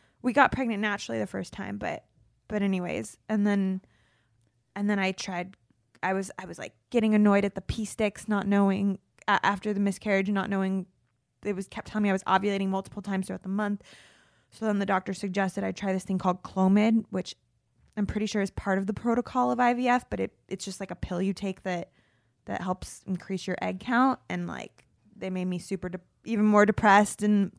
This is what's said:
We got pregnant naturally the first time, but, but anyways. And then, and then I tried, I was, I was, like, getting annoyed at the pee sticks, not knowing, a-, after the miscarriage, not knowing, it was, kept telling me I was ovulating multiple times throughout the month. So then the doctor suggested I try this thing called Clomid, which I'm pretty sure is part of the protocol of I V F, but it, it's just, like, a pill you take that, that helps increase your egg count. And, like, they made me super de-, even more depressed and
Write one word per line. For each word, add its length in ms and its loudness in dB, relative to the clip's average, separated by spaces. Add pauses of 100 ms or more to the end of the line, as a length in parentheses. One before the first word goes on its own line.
(220)
We 120 -2
got 180 6
pregnant 300 -2
naturally 380 -4
the 80 -2
first 260 -8
time, 240 -10
but, 260 -6 (440)
but 160 -2
anyways. 540 -4 (120)
And 160 2
then, 360 2 (920)
and 140 -2
then 80 2
I 140 0
tried, 440 -8 (460)
I 120 -2
was, 260 -4
I 60 -12
was, 120 -12
like, 160 -12 (160)
getting 240 4
annoyed 320 6
at 80 -2
the 80 -8
pee 240 -4
sticks, 420 -4
not 200 0
knowing, 500 2 (300)
a-, 180 2
after 260 0
the 80 -2
miscarriage, 500 0
not 200 -2
knowing, 380 -2 (560)
it 120 -4
was, 120 -8
kept 220 -12
telling 140 -2
me 60 4
I 40 4
was 100 -2
ovulating 460 0
multiple 320 -6
times 260 -4
throughout 160 -10
the 60 -8
month. 340 -4 (680)
So 160 -10
then 140 0
the 60 0
doctor 280 -2
suggested 500 -4
I 100 -4
try 200 -4
this 120 -4
thing 120 -2
called 260 -2
Clomid, 680 4
which 240 -6 (600)
I'm 100 -2
pretty 180 -2
sure 160 -2
is 100 -2
part 260 -2
of 100 -2
the 60 -4
protocol 580 0
of 80 -2
I 140 4
V 140 -2
F, 220 0
but 100 -6
it, 140 -4 (140)
it's 180 -8
just, 140 -10
like, 120 -10
a 40 -8
pill 260 -4
you 120 0
take 300 -6
that, 280 -6 (540)
that 160 -6
helps 460 -6
increase 400 -6
your 140 -4
egg 180 -4
count. 400 2 (100)
And, 180 -6
like, 380 -14 (300)
they 140 -8
made 160 -4
me 140 -2
super 300 -8
de-, 100 -10 (260)
even 200 2
more 200 10
depressed 580 6
and 360 4